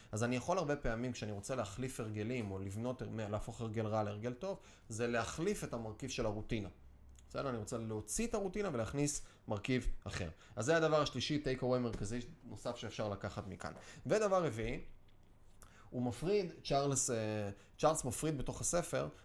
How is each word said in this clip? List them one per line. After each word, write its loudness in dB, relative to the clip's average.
אז 2
אני 4
יכול 2
הרבה 2
פעמים, 0
כשאני -4
רוצה -4
להחליף -2
הרגלים, -2
או -4
לבנות, -2
להפוך -2
הרגל 0
רע 4
להרגל -2
טוב, -6
זה 0
להחליף 0
את -4
המרכיב -6
של 0
הרוטינה. 0
בסדר? -2
אני 0
רוצה -4
להוציא -2
את -6
הרוטינה 0
ולהכניס 2
מרכיב 2
אחר. -2
אז -2
זה 6
הדבר 6
השלישי, 2
טייק 0
אווי 4
מרכזי -2
נוסף -6
שאפשר -2
לקחת -4
מכאן. -8
ודבר 4
רביעי, -2
הוא -2
מפריד, 2
צ'ארלס, 4
אה, 0
צ'ארלס 4
מפריד 0
בתוך -2
הספר 2